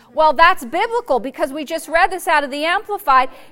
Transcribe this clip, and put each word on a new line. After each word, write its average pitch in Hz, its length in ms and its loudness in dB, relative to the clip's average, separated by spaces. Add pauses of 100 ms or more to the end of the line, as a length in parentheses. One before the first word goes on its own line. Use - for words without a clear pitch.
(140)
Well, 311 180 4
that's 330 320 4
biblical 381 540 -2
because 269 340 -4
we 302 120 -8
just 320 240 -8
read 339 240 2
this 359 160 -6
out 302 160 2
of 254 80 -8
the 294 120 -4
Amplified. 330 680 0 (220)